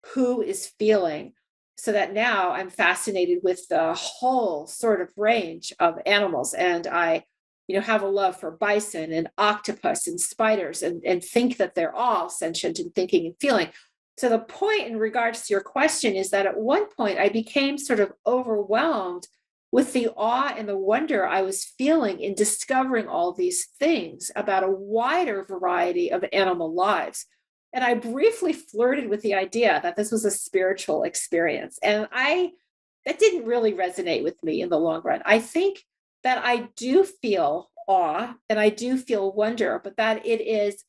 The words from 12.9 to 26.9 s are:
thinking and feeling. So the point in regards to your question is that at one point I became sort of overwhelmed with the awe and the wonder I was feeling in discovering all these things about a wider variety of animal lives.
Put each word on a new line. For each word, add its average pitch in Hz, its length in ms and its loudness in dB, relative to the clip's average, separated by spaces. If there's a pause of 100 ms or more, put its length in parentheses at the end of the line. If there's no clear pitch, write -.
thinking 180 320 2
and 175 120 -10
feeling. 226 300 2 (480)
So 262 100 0
the 226 120 4
point 403 480 -2
in 226 100 -8
regards 226 480 -2
to 208 80 -2
your 196 80 2
question 254 540 0
is 190 160 -2
that 196 160 2
at - 100 -2
one 294 300 2
point 202 320 -2
I 196 100 4
became 277 480 0
sort 247 220 0
of 196 120 2 (140)
overwhelmed 220 1000 0 (440)
with 254 220 2
the 233 140 2 (100)
awe 247 400 0
and 214 100 -8
the 202 80 -4
wonder 202 520 2
I 190 160 2
was 196 200 -4
feeling 262 560 2
in 196 140 -4
discovering 247 760 0
all 180 260 0
these 180 340 -2 (100)
things 220 580 0
about 202 280 0
a 190 80 2
wider 220 720 0
variety 180 680 0
of 180 220 -2
animal 175 400 0
lives. 180 540 0 (460)